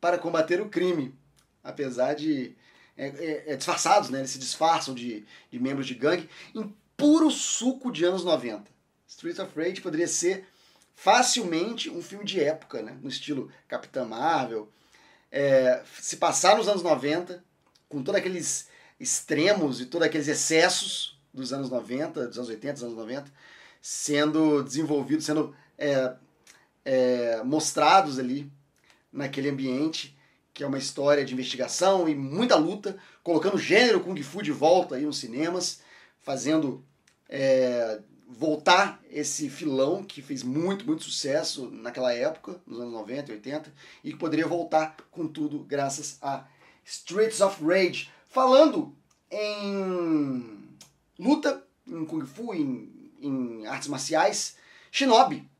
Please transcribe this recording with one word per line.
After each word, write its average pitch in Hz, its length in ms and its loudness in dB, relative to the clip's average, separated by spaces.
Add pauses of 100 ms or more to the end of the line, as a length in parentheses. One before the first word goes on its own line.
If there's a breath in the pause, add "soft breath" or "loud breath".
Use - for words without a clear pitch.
para 175 160 2
combater 170 420 0
o 208 80 -4
crime, 170 460 -2 (480)
apesar 131 520 -2
de, 147 400 -2 (420 soft breath)
é, 139 120 -8
é, 151 440 -8
é, 135 40 -4
disfarçados, 170 540 2
né? 135 100 -4
Eles 131 100 -6
se 135 80 -10
disfarçam 135 560 0
de, 120 300 -10 (260 loud breath)
de 123 80 -12
membros 135 280 -4
de 127 80 -8
gangue 165 340 0 (260 loud breath)
em 214 180 -8 (240)
puro 311 340 6
suco - 600 -2
de 160 140 0
anos 180 180 2
noventa. 120 480 -2 (380)
Streets 170 320 -10
of - 180 -8
Rage 180 220 -4
poderia 165 260 -2
ser 180 400 -2 (480 soft breath)
facilmente 220 960 2
um 170 120 -10
filme 202 220 -14
de 196 160 -2
época, 147 420 -2
né? 117 200 -14
No 143 60 -10
estilo 135 420 -8 (160 loud breath)
Capitã - 380 -8
Marvel. 117 640 -2 (640 soft breath)
É, 135 500 4 (180)
se - 180 -8
passar 175 380 6
nos 220 120 0
anos 196 140 2
noventa, 170 600 0 (460)
com 143 140 -8
todos 196 160 0
aqueles 185 500 -6 (320 soft breath)
extremos 151 800 0
e 123 60 -10
todos 165 200 0
aqueles 151 220 -2
excessos - 880 0 (140)
dos 131 200 -8
anos 135 180 -6
noventa, 127 580 -4
dos - 80 -14
anos 117 140 -8
oitenta, 123 240 -8
dos 120 100 -12
anos 117 120 -10
noventa, 123 360 -10 (480 loud breath)
sendo 151 840 2
desenvolvido, 147 600 -2
sendo, 151 340 -2 (200 loud breath)
é, 135 380 0 (680 soft breath)
é, 123 580 2
mostrados 151 800 4
ali 139 320 -6 (600 soft breath)
naquele 139 360 -4
ambiente, 139 680 -4 (360 soft breath)
que - 100 -10
é 139 40 -6
uma 135 120 -2
história 143 460 2
de 123 100 -8
investigação 160 720 2
e 156 60 2
muita 165 420 2
luta, 190 400 0 (260 loud breath)
colocando 170 320 2
o 180 40 2
gênero 208 420 6
Kung 170 220 -6
Fu 165 200 -10
de 151 100 -2
volta 156 420 4
aí 131 100 -4
nos 147 140 -6
cinemas, 156 600 -6 (400 loud breath)
fazendo, 143 640 -2 (440)
é, 123 720 2 (280)
voltar 151 720 2 (100)
esse 147 400 -6
filão 151 520 0
que 165 200 -16
fez 131 200 -8
muito, 160 440 -2
muito 156 180 -2
sucesso 143 680 -4
naquela 120 420 -4
época, 160 540 -4
nos 117 140 -12
anos 120 120 -10
noventa 117 380 -10
e 113 40 -10
oitenta, 131 380 -10 (300 loud breath)
e 151 100 -10
que - 60 -14
poderia 156 280 0
voltar 156 500 0 (140)
com 170 160 -8
tudo 147 340 -6
graças 143 600 -6
a 135 240 -6 (380 soft breath)
Streets 214 560 -2
of 190 240 2
Rage. 180 440 2 (200 loud breath)
Falando 262 640 6 (380)
em 180 1300 -2 (580)
luta, 285 480 0 (220)
em 165 180 -8
Kung 151 220 -6
Fu, 226 260 -12
em, 127 680 -6
em 123 460 -6
artes 139 200 -8
marciais, 156 720 0 (340 soft breath)
Shinobi. 247 580 4 (120)